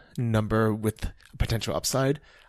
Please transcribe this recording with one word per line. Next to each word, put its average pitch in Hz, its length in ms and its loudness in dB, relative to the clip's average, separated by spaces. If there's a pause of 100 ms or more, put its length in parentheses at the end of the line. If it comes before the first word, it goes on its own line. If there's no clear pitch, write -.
(180)
number 110 560 2
with 107 360 -2 (280)
potential 104 380 -2
upside. 135 440 0 (300)